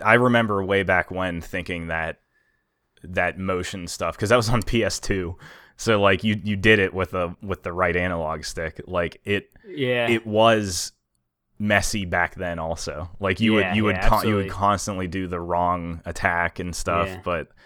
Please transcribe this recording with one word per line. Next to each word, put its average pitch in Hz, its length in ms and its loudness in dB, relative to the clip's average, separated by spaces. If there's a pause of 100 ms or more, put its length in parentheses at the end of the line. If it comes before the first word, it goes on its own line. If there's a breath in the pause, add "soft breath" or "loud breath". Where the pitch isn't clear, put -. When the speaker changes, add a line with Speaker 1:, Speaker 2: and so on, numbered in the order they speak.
Speaker 1:
I 107 100 6
remember 117 500 4
way 98 200 2
back 90 280 2
when 90 300 -4
thinking 85 460 -8
that 80 320 -6 (840)
that 90 340 -2
motion 92 500 -4
stuff, 85 300 -6
'cause 104 120 -2
that 117 80 6
was 110 120 0
on 120 140 2
<laughs> - 20 -10
P 113 180 0
S 95 160 -2
two, 90 360 -4 (420 loud breath)
so, 110 240 2
like, 95 220 6
you, 107 200 0
you 104 120 -2
did 107 240 6
it 95 140 2
with 92 200 -4
a, 90 280 -2
with 95 220 -6
the 90 100 -6
right 87 220 2
analog 82 500 -2
stick. 80 420 -8
Like, 87 380 -4
it, 101 240 -2 (180)
Speaker 2:
Yeah. 123 420 -2
Speaker 1:
it 113 160 0
was 107 680 2 (680)
messy 104 460 0
back 87 300 -2
then 87 240 -6
also. 80 500 -6 (100)
Like, 95 220 -2
you 110 180 4
Speaker 2:
Yeah, 95 120 0
Speaker 1:
would, 101 60 0
you 107 80 2
would 101 120 2
Speaker 2:
yeah, 95 120 2
Speaker 1:
con-, 107 180 4
you 107 80 2
would 98 100 0
Speaker 2:
absolutely. 95 40 -6
Speaker 1:
constantly 98 580 0
do 92 200 -4
the 87 120 -4
wrong 87 640 -2
attack 85 540 0
and 90 160 -8
stuff, 85 320 0
Speaker 2:
Yeah. 92 160 -10
Speaker 1:
but, 82 260 -6 (160 soft breath)